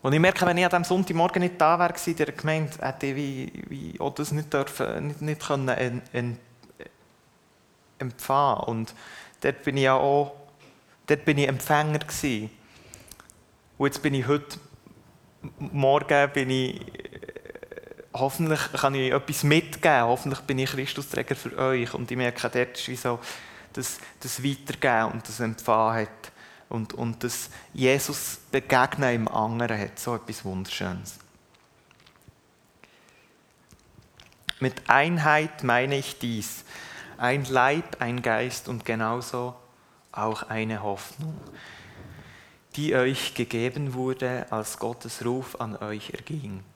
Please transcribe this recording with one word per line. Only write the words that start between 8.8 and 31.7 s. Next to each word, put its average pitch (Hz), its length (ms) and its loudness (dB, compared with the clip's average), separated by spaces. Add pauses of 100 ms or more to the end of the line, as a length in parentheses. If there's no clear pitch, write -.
dort 139 240 0
bin 139 140 0
ich 135 60 4
ja 131 100 6
auch, 143 400 4 (720)
dort 147 180 2
bin 147 140 4
ich 143 100 4
Empfänger 151 520 2
gsi. 110 500 -2 (1300)
Und 143 80 2
jetzt - 160 -2
bin 139 120 2
ich 127 120 0
heute 143 320 0 (1000)
Morgen, 143 720 6
bin 131 180 0
ich, 131 300 0
äh, - 40 -12 (1300)
hoffentlich 151 480 0 (140)
kann 139 200 2
ich 131 180 2
etwas 139 300 0
mitgeben, 151 600 6
hoffentlich 123 380 0
bin 131 180 -2
ich 131 120 0
Christusträger 135 640 -4
für - 220 -8
euch. 131 380 0
Und 120 160 -6
ich 127 60 -2
merke, 123 340 -2
dort 123 280 0
ist - 100 -8
wie 127 80 -6
so 120 220 -2 (540)
das, - 260 -6 (220)
das 123 240 -8
Weitergeben 131 680 0
und 113 140 -8
das 110 140 -10
Empfangen 110 600 2
hat. - 300 -10 (360)
Und, 113 260 -6
und 117 280 -4
das - 280 -6 (240)
Jesus 135 640 2 (120)
begegnen 131 640 4
im 113 140 0
anderen 113 500 0
hat, 98 200 -6
so 120 160 -4
etwas - 280 -8
Wunderschönes. 95 760 -6 (3500)